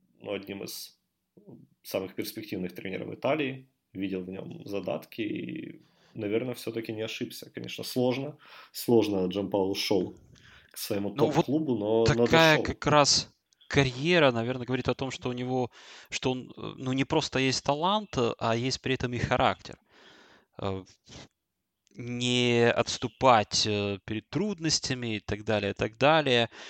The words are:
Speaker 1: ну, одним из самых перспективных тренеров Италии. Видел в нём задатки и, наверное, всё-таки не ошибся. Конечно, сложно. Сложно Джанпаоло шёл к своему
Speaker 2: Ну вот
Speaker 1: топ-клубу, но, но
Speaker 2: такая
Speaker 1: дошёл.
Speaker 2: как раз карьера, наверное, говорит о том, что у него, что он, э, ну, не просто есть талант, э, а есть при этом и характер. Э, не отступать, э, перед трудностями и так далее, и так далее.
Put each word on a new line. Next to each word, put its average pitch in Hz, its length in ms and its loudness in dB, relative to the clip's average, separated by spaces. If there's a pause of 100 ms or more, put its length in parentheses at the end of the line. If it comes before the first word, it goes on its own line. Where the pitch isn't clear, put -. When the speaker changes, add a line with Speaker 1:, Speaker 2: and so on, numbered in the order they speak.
(220)
Speaker 1:
ну, 107 120 -6
одним 98 300 -8
из - 360 -14 (840)
самых 95 320 -6
перспективных 98 600 -8
тренеров - 380 -8
Италии. 131 540 -4 (260)
Видел 95 300 -4
в 90 60 -12
нём - 380 -12
задатки - 540 -8
и, - 600 -8 (340)
наверное, 113 400 -2
всё-таки 113 380 -8
не 107 120 -6
ошибся. - 500 -10
Конечно, 120 300 -10
сложно. 131 520 -2 (360)
Сложно 104 540 4
Джанпаоло 98 480 0
шёл 92 400 0 (560)
к - 60 -16
своему 101 380 -4
Speaker 2:
Ну 156 140 2
вот 151 160 2
Speaker 1:
топ-клубу, 143 320 0
но, 113 340 4
но 120 160 4
Speaker 2:
такая - 0 -
Speaker 1:
дошёл. 156 360 6
Speaker 2:
как - 240 -6
раз 143 420 4 (380)
карьера, 139 640 4
наверное, 120 360 -2
говорит 127 220 0
о 123 60 0
том, 131 160 -6
что - 180 -6
у 123 40 -4
него, 123 380 -2 (380)
что - 220 0
он, 127 260 -6
э, - 200 -8
ну, 127 160 -4
не 135 120 2
просто 151 340 0
есть 131 240 0
талант, 180 540 0
э, 117 220 2
а 113 160 2
есть 123 260 -2
при 131 140 -2
этом 123 180 -4
и 120 60 -4
характер. - 580 0 (840)
Э, 95 240 -6 (1120)
не 120 760 2
отступать, - 960 2
э, 101 380 0
перед 110 240 -8
трудностями 147 880 -4
и - 20 -6
так 104 260 -6
далее, 101 260 0
и - 40 -6
так 110 220 -4
далее. 139 520 4 (200)